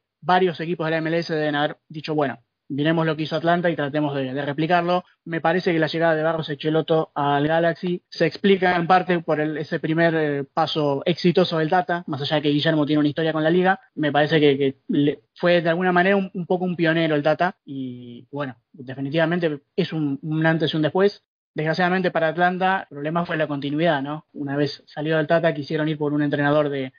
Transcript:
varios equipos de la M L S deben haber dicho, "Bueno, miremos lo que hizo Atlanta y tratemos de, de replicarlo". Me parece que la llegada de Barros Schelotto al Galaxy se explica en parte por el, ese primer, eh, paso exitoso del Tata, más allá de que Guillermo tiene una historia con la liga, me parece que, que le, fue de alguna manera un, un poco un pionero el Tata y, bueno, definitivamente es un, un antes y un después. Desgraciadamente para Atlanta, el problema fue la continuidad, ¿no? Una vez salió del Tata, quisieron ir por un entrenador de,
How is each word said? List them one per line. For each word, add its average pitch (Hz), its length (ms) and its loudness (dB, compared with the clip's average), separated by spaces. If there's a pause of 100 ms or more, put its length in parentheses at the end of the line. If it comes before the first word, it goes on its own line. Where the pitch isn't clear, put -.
(200)
varios 180 400 0
equipos 165 260 -4
de 160 40 -2
la 165 80 -2
M 160 100 -4
L 165 100 0
S 170 140 -4
deben 151 220 -2
haber 151 220 -2 (120)
dicho, 156 280 -8
"Bueno, 135 240 -2 (320)
miremos 160 320 0
lo 160 120 0
que 156 80 -4
hizo 147 100 -8
Atlanta 170 340 2
y 165 60 0
tratemos 147 400 -2
de, 135 180 -4
de 139 100 -4
replicarlo". 170 600 0 (200)
Me 165 160 -6
parece 170 320 0
que 165 80 2
la - 80 0
llegada 165 260 2
de 156 80 -2
Barros 160 240 -2
Schelotto 156 680 0
al 143 320 0
Galaxy 165 600 0
se - 180 0
explica 180 500 2
en 170 100 0
parte 180 340 4
por 156 200 -2
el, 151 180 -2
ese 156 220 -6
primer, 165 340 2
eh, 147 300 0
paso 147 600 0
exitoso 175 540 2
del 156 100 0
Tata, 175 380 0
más 151 160 -6
allá 151 140 -2
de 147 60 0
que 147 80 0
Guillermo 151 360 2
tiene 151 140 0
una 147 80 2
historia 160 240 -2
con 156 100 -2
la 160 80 2
liga, 185 300 2 (160)
me 151 160 -2
parece 151 280 4
que, 143 160 6
que 135 200 0 (120)
le, 147 320 0 (140)
fue 175 280 2
de 170 60 0
alguna 180 220 0
manera 185 260 4
un, 190 160 -2
un 175 140 -8
poco 180 180 -2
un 180 120 -2
pionero 160 400 2
el 147 80 0
Tata 165 400 0
y, 123 640 -12
bueno, 139 260 -8 (160)
definitivamente 151 880 -2 (140)
es - 180 -2
un, 147 300 -2
un 160 240 0
antes 160 260 2
y 165 40 -2
un 156 60 0
después. 185 420 0 (280)
Desgraciadamente 175 600 0
para 160 160 0
Atlanta, 180 540 0
el - 120 -18
problema 156 320 -4
fue 165 100 -6
la 156 120 0
continuidad, 147 520 0
¿no? 147 320 -8
Una 139 240 -6
vez 143 300 -2
salió 156 300 -2
del 156 100 2
Tata, 165 280 2
quisieron 151 340 -4
ir 156 100 -4
por 147 140 -2
un 147 100 0
entrenador 147 460 2
de, 135 300 -6